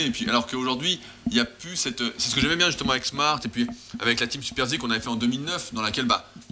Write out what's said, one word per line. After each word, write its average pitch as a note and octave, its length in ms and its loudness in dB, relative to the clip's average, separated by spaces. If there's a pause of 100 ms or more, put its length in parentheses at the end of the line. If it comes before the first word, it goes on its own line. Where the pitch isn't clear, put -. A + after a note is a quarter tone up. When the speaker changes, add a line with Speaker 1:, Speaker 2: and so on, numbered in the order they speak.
Speaker 1:
c'est D3+ 60 2
Speaker 2:
et - 20 2
puis, A#2 200 -2
alors A#2+ 180 4
qu'aujourd'hui, C3 520 0 (300)
il A#2 80 2
y - 20 8
a A#2+ 60 4
plus F3 300 -10
cette, B2+ 260 -2 (160)
c'est - 120 0
ce A#2 60 -2
que C3 60 2
j'aimais D3 140 4
bien, F3 120 4
justement, C3+ 240 0
avec B2+ 140 0
Smart, D3 400 2
et A2 40 -4
puis A#2+ 180 0 (320)
avec A#2 200 2
la A#2+ 80 2
team C3+ 140 -6
Super C3 260 -2
Z D3+ 100 0
qu'on B2 120 -4
avait A2+ 100 2
fait A#2+ 100 -6
en A#2+ 60 -2
deux A#2 120 2
mille B2+ 160 2
neuf, E3+ 300 -6
dans A2+ 100 -2
laquelle, G#2+ 220 0
bah, A2 220 2 (240)